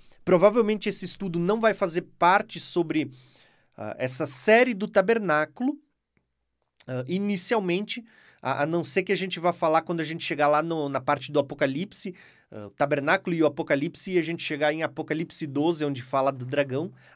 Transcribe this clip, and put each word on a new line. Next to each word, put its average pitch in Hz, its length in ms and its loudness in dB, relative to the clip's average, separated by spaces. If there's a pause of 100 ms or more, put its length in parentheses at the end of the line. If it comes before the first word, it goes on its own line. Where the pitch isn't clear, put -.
(240)
Provavelmente 208 640 4
esse 190 160 -4
estudo 175 320 -4
não 196 220 2
vai 220 140 4
fazer 175 300 -2 (140)
parte 180 420 2
sobre, 156 520 0 (640)
ah, 107 220 -10
essa 131 260 -2
série 240 480 4
do 196 140 -4
tabernáculo, 202 880 0 (1120)
ah, 127 200 -6
inicialmente, 202 960 -2 (420)
a, 135 160 0
a 147 60 2
não 165 160 0
ser - 180 0
que 180 100 -6
a 185 60 2
gente 185 220 -6
vá 170 120 2
falar 160 300 2
quando 165 200 -4
a - 20 -2
gente 160 200 -6
chegar 147 240 2
lá 151 140 4
no, 160 260 -2
na 135 140 -2
parte 143 300 -2
do 147 80 2
Apocalipse, 143 720 -4 (380)
ah, 104 160 -12
o - 20 -18
tabernáculo 151 640 0
e 160 60 -2
o 151 60 6
Apocalipse, 160 640 -4
e 175 80 2
a - 20 4
gente 165 220 -6
chegar 151 280 -2
em 160 120 -4
Apocalipse 156 640 -6
doze, 151 360 0
onde 139 200 -4
fala 135 280 0
do 127 140 -10
dragão. 143 480 -2 (220)